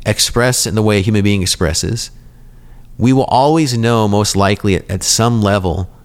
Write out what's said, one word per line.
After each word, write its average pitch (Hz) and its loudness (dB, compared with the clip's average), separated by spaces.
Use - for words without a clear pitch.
express 120 0
in - -4
the 110 0
way 107 2
a 95 2
human 104 0
being 101 0
expresses. 87 -4
We 127 2
will 131 2
always 143 2
know, 113 2
most 101 0
likely 98 2
at, - -6
at 92 -6
some 120 0
level, 92 0